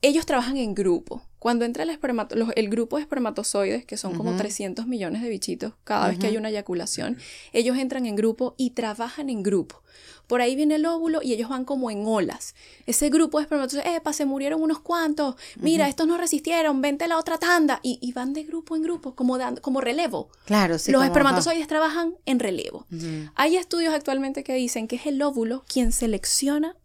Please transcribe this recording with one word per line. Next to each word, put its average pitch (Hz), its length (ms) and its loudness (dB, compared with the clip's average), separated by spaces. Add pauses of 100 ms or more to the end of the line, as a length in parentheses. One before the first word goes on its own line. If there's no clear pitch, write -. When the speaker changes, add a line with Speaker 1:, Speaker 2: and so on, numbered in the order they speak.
Speaker 1:
ellos 294 240 4
trabajan 262 320 0
en 214 160 -2
grupo. 185 480 -2 (180)
Cuando 233 240 2
entra 240 200 -4
el 330 60 -2
espermato-, 247 460 -4
los, 226 200 0
el 220 120 0
grupo 226 280 -2
de 302 60 -2
espermatozoides, 214 840 -2
que - 120 -12
son 180 200 -6
como 170 140 -2
Speaker 2:
Ujú. 180 80 -2
Speaker 1:
trescientos 196 500 -6
millones 214 340 -4
de 240 60 -6
bichitos, 196 440 -6 (120)
cada 208 240 0
vez 180 100 0
que 190 80 0
hay 208 60 2
Speaker 2:
Ujú. 220 80 -2
Speaker 1:
una 220 100 -4
eyaculación, 202 680 -4 (360)
ellos 247 260 2
entran 254 280 -2
en 208 100 -2
grupo 226 420 0
y 254 120 0
trabajan 240 600 -6
en 214 140 -4
grupo. 196 380 0 (440)
Por 247 140 2
ahí 247 160 2
viene 302 200 4
el 311 100 2
óvulo 330 360 0
y 254 100 -2
ellos 226 160 -2
van 254 160 -4
como 254 280 -2
en 202 140 -4
olas. - 480 -2 (320)
Ese 294 220 2
grupo 311 300 4
de 302 60 0
espermatozoides, 285 520 -2
"Epa, 320 160 -4
se 302 120 -2
murieron 277 380 0
unos 311 180 0
cuantos. 302 560 0 (200)
Mira, 311 280 4
Speaker 2:
Ujú. 285 60 2
Speaker 1:
estos 320 180 0
no 339 100 2
resistieron, 320 640 2
vente 285 260 0
la 330 100 2
otra 320 200 -2
tanda." 320 440 4
Y, 247 200 -2
y 247 100 -4
van 254 220 -4
de 311 80 -6
grupo 320 340 -8
en 311 60 0
grupo, 330 320 -6
como 254 240 2
dan-, 247 180 -4
como 262 240 -2
relevo. 254 480 -2 (160)
Speaker 2:
Claro, 185 340 4
sí, - 140 -2
Speaker 1:
Los 269 60 8
Speaker 2:
como, 269 60 6
ajá. 262 80 4
Speaker 1:
espermatozoides 294 560 4
trabajan 320 460 0 (120)
en 254 140 2
relevo. - 520 -4
Speaker 2:
Ujú. 160 440 -6
Speaker 1:
Hay 320 200 6
estudios 339 380 0
actualmente 277 500 -2
que 269 100 -4
dicen 247 320 -2
que 240 100 -4
es 247 100 -6
el 285 160 0
óvulo 262 500 -2
quien 240 200 4
selecciona 277 920 0